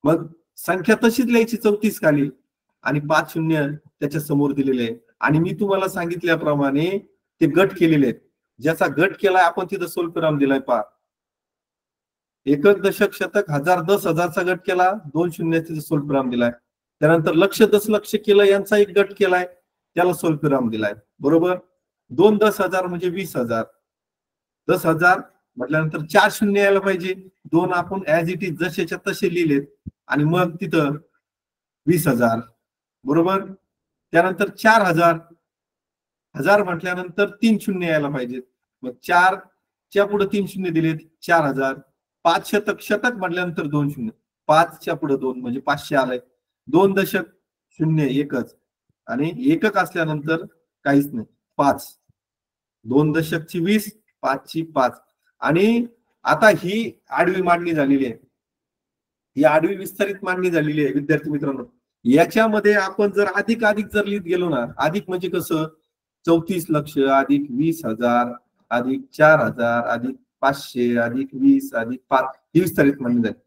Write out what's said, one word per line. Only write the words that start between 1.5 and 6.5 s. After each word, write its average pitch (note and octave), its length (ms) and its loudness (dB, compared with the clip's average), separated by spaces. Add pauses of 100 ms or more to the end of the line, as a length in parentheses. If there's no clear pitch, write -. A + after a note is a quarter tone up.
चौतीस G#3 440 0
खाली D3 300 2 (520)
आणि C#3+ 180 -2
पाच D#3 320 0
शून्य D#3+ 340 0 (340)
त्याच्या D3 200 -4
समोर C#3+ 320 0
दिलेले C3 300 0
आहे. A2+ 140 -4 (240)
आणि D3 180 2
मी F3+ 220 0
तुम्हाला G3 280 0
सांगितल्याप्रमाणे E3 1080 -2 (420)